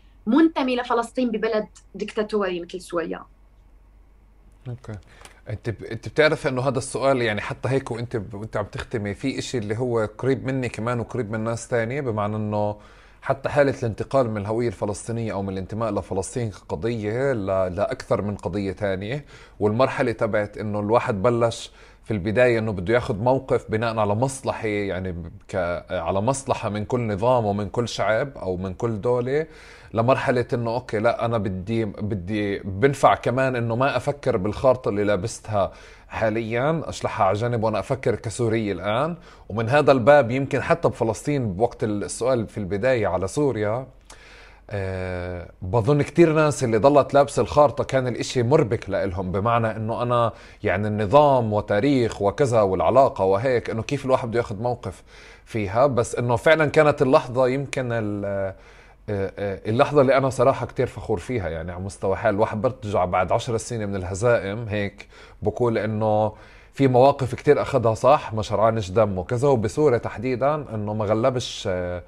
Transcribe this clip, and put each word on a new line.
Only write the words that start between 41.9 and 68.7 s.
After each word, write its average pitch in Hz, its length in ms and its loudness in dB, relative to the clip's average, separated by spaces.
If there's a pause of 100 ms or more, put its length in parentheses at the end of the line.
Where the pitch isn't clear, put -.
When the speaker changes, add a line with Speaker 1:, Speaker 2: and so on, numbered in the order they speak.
Speaker 2:
في - 100 -18
البداية 104 500 0
على 90 200 -2
سوريا، 120 600 -2 (800)
آه، 92 840 -6 (100)
بظن 117 400 2
كتير 160 320 4
ناس 151 300 2
اللي 113 140 2
ضلت 139 360 6
لابسة 139 280 4
الخارطة 135 420 4
كان 131 240 0
الاشي - 360 -2
مربك 120 460 2
لإلهم، 92 420 -2
بمعنى 113 440 0
انه 110 260 -4
انا 120 320 2 (300)
يعني 101 240 0
النظام 110 640 4
وتاريخ 104 680 0
وكذا 113 400 2
والعلاقة 95 640 4
وهيك، 107 460 2
انه 110 140 -4
كيف 139 220 -6
الواحد 131 220 0
بده 113 120 -2
ياخد 107 220 -6
موقف 120 420 -6 (420)
فيها. 110 420 0
بس 120 280 -2
انه 120 200 0
فعلًا 156 300 4
كانت 151 360 4
اللحظة 131 460 4
يمكن 131 440 -4
ال-، 104 340 -4
آه، 98 300 -4 (540)
آه، 98 600 -4
اللحظة 135 320 4
اللي 127 160 6
انا 135 120 2
صراحة 120 360 2
كتير - 220 -2
فخور 98 320 -4
فيها، 101 300 -4
يعني 82 220 -8
على 90 120 -10
مستوى 98 320 -4
حال 101 200 0
الواحد 107 260 0
برجع 104 440 0
بعد 90 260 0
عشر 113 260 0
سنين 107 320 -6
من 101 60 -4
الهزائم 98 720 0
هيك 101 400 -4 (340)
بقول - 360 0
انه 107 560 0 (400)
في 139 140 4
مواقف 127 480 4
كتير 139 260 4
اخدها 113 320 2
صح، 127 400 4
ما 110 80 -2
شرعانش 104 480 0